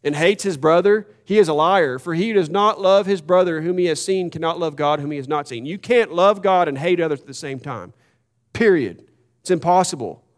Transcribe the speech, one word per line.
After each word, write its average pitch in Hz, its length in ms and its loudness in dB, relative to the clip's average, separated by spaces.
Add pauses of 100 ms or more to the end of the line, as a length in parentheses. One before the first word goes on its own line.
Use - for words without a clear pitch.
and 147 140 -4
hates 180 260 0
his 190 140 -4
brother, 175 500 2 (180)
he 202 140 2
is 196 80 6
a 160 60 -2
liar. 156 440 2
For 165 180 -8
he 190 140 0
who 220 60 -4
does 170 160 2
not 202 300 0
love 196 260 2
his 196 140 -2
brother 170 400 0
whom 180 180 -4
he 180 80 0
has 156 180 -2
seen 190 260 -2
cannot 165 280 -4
love 165 160 -4
God 147 240 0
whom 143 140 -6
he 147 40 -8
has 135 120 -10
not 147 180 -4
seen." 120 180 -12
You 170 140 -10
can't 226 340 0
love 190 300 2
God 185 240 2
and 139 120 -6
hate 170 220 0
others 156 200 -2
at - 80 -20
the 135 60 -18
same 135 260 -10
time. 117 320 -12 (600)
Period. 160 520 0 (360)
It's - 120 -4
impossible. 170 720 -2 (140)